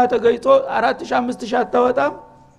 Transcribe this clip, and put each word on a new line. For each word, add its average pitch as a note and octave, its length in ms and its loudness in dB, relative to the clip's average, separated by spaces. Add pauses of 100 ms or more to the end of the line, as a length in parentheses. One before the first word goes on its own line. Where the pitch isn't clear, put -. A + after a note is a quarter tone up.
ተገጭቶ A#3 400 0 (240)
አራት A3+ 300 -2
ሺህ - 160 -4
አምስት B3 260 -4
ሺህ A#3+ 160 -4
አታወጣም። B3+ 540 0 (460)